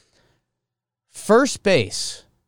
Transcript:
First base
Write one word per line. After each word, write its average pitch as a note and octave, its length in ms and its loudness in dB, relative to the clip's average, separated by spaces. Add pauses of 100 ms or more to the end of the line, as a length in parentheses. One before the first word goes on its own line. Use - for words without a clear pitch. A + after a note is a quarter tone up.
(1120)
First - 520 0
base - 600 -2 (240)